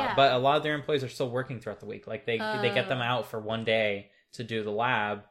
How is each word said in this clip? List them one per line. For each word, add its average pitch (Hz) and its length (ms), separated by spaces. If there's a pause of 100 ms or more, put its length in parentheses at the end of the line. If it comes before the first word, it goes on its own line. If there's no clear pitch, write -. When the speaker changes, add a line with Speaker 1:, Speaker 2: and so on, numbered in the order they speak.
Speaker 1:
Yeah. 104 80
Speaker 2:
but 139 160
a 127 40
lot 135 200
of 151 60
their 151 120
employees 147 300
are - 20
still 127 220
working 123 320
throughout 104 180
the 104 60
week. 104 220
Like, 110 180
they, 117 140
they 214 340
get 127 160
them 131 100
Speaker 1:
Oh. 120 60
Speaker 2:
out 120 220
for 113 120
one 110 240
day 107 460 (240)
to 127 100
do 110 200
the 107 80
lab, 107 600